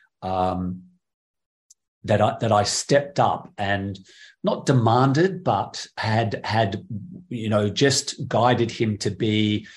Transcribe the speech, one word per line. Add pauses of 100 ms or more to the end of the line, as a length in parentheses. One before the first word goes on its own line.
(220)
um, (1200)
that
I,
that
I
stepped
up
and (460)
not
demanded,
but (100)
had,
had, (440)
you
know,
just
guided
him
to
be (120)